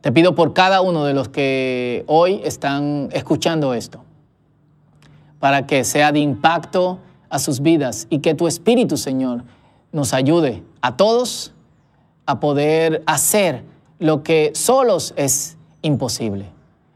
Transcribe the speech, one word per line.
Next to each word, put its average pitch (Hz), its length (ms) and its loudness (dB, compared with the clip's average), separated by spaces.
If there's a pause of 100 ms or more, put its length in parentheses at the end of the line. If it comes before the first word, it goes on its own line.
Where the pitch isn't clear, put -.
Te 139 60 0
pido 160 240 4
por 160 160 2
cada 185 300 2
uno 170 220 0
de 143 100 0
los 127 140 -2
que 131 760 -4
hoy 175 380 2
están 143 680 -4
escuchando 147 640 -2
esto, - 300 -10 (1400)
para 139 260 2
que 135 160 0
sea 147 300 2
de 147 80 2
impacto 170 800 0 (280)
a 143 120 -4
sus 139 180 -4
vidas 143 500 0
y 147 120 -2
que 156 160 0
tu 170 100 -2
Espíritu, 220 520 0
Señor, 131 440 -4 (480)
nos 143 240 -4
ayude 135 480 2 (180)
a 123 160 -4
todos 226 580 0 (680)
a 135 140 -2
poder 156 680 2
hacer 156 580 0 (340)
lo 156 240 2
que 156 320 2
solos 240 600 2
es - 400 -4 (260)
imposible. 113 720 -4 (440)